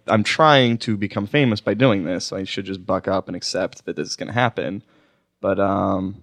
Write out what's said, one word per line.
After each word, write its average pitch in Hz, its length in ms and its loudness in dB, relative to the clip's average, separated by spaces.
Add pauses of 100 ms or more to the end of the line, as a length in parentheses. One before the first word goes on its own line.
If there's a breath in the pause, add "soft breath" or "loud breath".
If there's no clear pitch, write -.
I'm 104 160 4
trying 131 560 4
to 110 180 -2
become 101 300 -4
famous 123 340 2
by 101 140 0
doing 107 300 2
this, 87 220 -4
so 98 100 -8
I 95 80 -6
should 98 200 -8
just 95 220 -8
buck 95 220 -2
up 95 200 0
and 90 80 -8
accept - 500 -6
that 87 100 -6
this 76 120 -6
is - 80 -8
gonna - 160 -10
happen. 110 500 -2 (580)
But, 98 200 0
um, 98 640 0